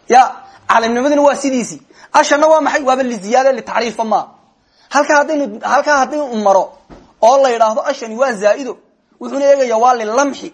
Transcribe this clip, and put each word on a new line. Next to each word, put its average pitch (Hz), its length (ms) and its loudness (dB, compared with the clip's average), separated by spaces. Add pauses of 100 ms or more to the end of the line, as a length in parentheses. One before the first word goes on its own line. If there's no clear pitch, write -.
Ya, 247 140 6 (460)
calamnimadina 240 540 0
waa 277 140 4
sidiisii. 247 440 -6 (320)
Ashana 302 360 2
waa 320 120 4
maxay? 285 220 -2
Waaba 269 200 0
liziyaada, 247 500 0
litacriifa 226 520 -6
ma. 208 160 -2 (720)
Halka 294 260 0
haddaynu, 285 460 -2
halka 285 360 0
haddaynu 262 440 -4
maro 190 300 2 (500)
oo 240 200 4
la 269 80 4
yidhaahdo 226 360 0
ashani 247 300 -6
waa 254 160 -2
zaa'ido, 214 440 -2 (440)
wuxuuna 247 260 -6
eegayaa 262 320 2
waa 254 160 4
lilamxi. 233 600 -4